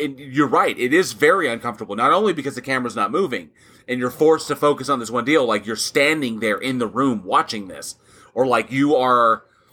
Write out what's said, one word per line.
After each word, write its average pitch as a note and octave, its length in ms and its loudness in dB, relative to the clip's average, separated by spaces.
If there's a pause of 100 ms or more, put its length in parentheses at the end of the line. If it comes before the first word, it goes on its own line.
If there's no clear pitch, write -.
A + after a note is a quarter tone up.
and C#3 160 -8
you're C#3 300 -2
right, D#3 280 2
it B2 160 0
is D#3+ 200 2
very D#3 360 2
uncomfortable, A2+ 460 -6
not A#2+ 160 2
only F#3+ 220 2
because C#3 240 -6
the B2 60 -12
camera's B2 340 -4
not G#2 160 -2
moving, B2+ 380 -2 (360)
and B2+ 140 -4
you're B2 100 -2
forced D#3 380 2
to C#3+ 80 -4
focus C3+ 320 0
on C#3 100 0
this A2 120 -8
one A#2 140 -2
deal, C#3 220 2
like, G#2+ 200 -2
you're A2 100 -6
standing C#3 640 -2
there G#2+ 180 0
in B2+ 200 -4
the A#2 100 -2
room A#2 340 -2
watching G#2+ 460 -4
this, C#2+ 260 -14 (400)
or, B2 100 2
like, A#2 280 0
you C#3+ 240 2
are, A#2+ 480 4 (280)